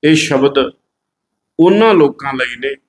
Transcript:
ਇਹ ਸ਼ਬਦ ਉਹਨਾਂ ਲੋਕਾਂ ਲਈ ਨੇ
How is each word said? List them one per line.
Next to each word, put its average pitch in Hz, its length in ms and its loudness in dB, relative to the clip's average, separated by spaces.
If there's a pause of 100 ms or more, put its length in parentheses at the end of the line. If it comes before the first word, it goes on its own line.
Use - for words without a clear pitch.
ਇਹ 156 100 4
ਸ਼ਬਦ 139 580 -2 (880)
ਉਹਨਾਂ 208 340 4
ਲੋਕਾਂ 139 400 -2
ਲਈ 123 220 -8
ਨੇ 135 200 -8 (120)